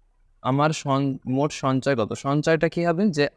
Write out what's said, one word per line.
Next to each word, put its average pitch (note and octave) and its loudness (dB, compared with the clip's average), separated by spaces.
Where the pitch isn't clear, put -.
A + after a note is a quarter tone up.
আমার C#3+ 2
সন-, C#3 -2
মোট C#3 0
সঞ্চয় C3+ 0
কত? G#2+ -2
সঞ্চয়টা D3+ 0
কি E3+ -2
হবে? E3+ 2
যে C#3+ 0